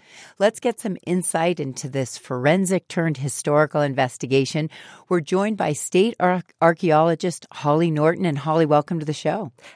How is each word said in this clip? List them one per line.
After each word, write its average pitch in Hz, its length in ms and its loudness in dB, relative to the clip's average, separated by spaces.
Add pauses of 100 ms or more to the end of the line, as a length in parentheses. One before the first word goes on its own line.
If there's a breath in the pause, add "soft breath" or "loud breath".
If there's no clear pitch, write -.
(400 loud breath)
Let's 214 200 2
get 233 200 -4
some 190 260 -6
insight 170 540 -2
into 135 280 -8
this 131 300 -6
forensic 170 720 0
turned 165 300 -2
historical 147 640 0
investigation. 135 920 -2 (360 loud breath)
We're 180 120 0
joined 196 380 -2
by 156 160 -2
state 196 460 0
ar-, 180 220 2 (220)
archaeologist 165 880 2
Holly 160 400 2
Norton. 156 340 0
And 143 140 -2
Holly, 156 260 2
welcome 151 340 2
to 151 60 -8
the 151 80 -4
show. 160 380 -4 (240 loud breath)